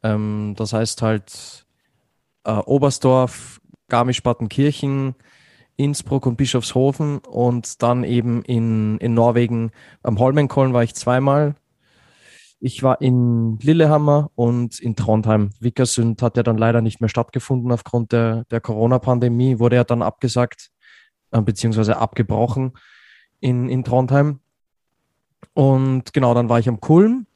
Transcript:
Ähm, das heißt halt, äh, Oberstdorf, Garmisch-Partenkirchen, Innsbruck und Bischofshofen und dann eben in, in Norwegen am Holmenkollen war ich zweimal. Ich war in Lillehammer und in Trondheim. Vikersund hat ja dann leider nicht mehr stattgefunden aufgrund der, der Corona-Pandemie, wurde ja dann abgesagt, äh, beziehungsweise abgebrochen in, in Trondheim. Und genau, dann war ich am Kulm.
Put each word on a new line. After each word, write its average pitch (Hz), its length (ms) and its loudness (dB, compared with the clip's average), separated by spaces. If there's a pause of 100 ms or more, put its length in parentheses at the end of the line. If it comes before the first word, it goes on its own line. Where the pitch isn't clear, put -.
Ähm, 107 540 -4
das 110 160 -6
heißt 113 300 -4
halt, - 640 -6 (800)
äh, 110 80 -2
Oberstdorf, 131 1040 0 (300)
Garmisch-Partenkirchen, 127 1300 -2 (600)
Innsbruck 143 500 -2
und 120 120 0
Bischofshofen 139 800 -2
und - 680 -4
dann 123 220 0
eben 120 380 -2
in, 110 560 -2
in 117 140 -2
Norwegen 117 580 2 (300)
am 110 160 -2
Holmenkollen 135 540 2
war 120 120 2
ich 117 120 -4
zweimal. 139 600 0 (1040)
Ich - 220 -8
war 131 200 2
in 120 580 0
Lillehammer 151 760 2
und 120 460 -2
in 113 160 -4
Trondheim. 107 640 0
Vikersund 117 640 -2
hat 120 140 0
ja 120 60 0
dann 113 140 0
leider 113 240 2
nicht 110 200 -4
mehr 113 80 0
stattgefunden 123 640 -4
aufgrund 117 420 -4
der, 117 320 0
der 117 160 -6
Corona-Pandemie, 120 1000 0
wurde 120 160 2
ja 123 80 4
dann 117 180 -2
abgesagt, - 680 -4 (600)
äh, 113 100 2
beziehungsweise 107 560 0
abgebrochen 120 720 -2 (680)
in, 123 300 -2
in 127 140 -2
Trondheim. 135 560 0 (1120)
Und 131 600 2
genau, 123 200 4
dann 120 160 2
war 117 80 4
ich 117 100 2
am 117 120 -2
Kulm. 214 560 4